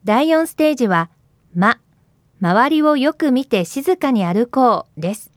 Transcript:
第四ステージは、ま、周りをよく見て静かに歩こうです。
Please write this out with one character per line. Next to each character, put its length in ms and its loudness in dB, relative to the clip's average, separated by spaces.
第 240 0
四 200 0
ス 60 -16
テ 180 0
ー 20 -2
ジ 140 -2
は、 220 0
ま、 240 0
周 300 2
り 120 0
を 140 2
よ 180 0
く 160 -2
見 160 0
て 180 0
静 320 -4
か 140 -2
に 140 0
歩 240 -2
こ 380 0
う 20 -12
で 140 -6
す。 220 -20